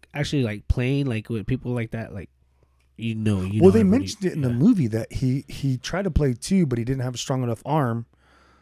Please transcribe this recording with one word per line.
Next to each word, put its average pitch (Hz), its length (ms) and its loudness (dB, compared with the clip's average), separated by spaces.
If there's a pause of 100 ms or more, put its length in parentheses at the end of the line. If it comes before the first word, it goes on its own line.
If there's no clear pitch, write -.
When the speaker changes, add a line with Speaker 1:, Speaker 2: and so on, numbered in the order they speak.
(120)
Speaker 1:
actually, 143 300 -2
like, 104 260 -4
playing, 139 380 0
like, 110 240 -4
with 107 160 -6
people 123 260 -4
like 117 200 -6
that, 113 200 -10
like, 92 160 -12 (720)
you 113 160 -4
know, 107 260 0
you 98 220 0
Speaker 2:
Well, 190 80 10
Speaker 1:
know - 20 6
Speaker 2:
they 226 80 6
Speaker 1:
everybody. 208 200 4
Speaker 2:
mentioned - 260 -6
it 170 80 -2
in 151 80 -4
the 127 80 0
Speaker 1:
Yeah. 120 60 0
Speaker 2:
movie 170 320 4
that 110 220 -4
he, 131 380 -2
he 131 300 -4
tried - 240 -6
to 190 80 -2
play 139 240 2
two, 185 320 2
but 127 120 0
he 117 60 -2
didn't 131 200 -4
have 127 100 -6
a - 40 -10
strong 131 240 -4
enough 120 220 -4
arm, 120 400 0 (580)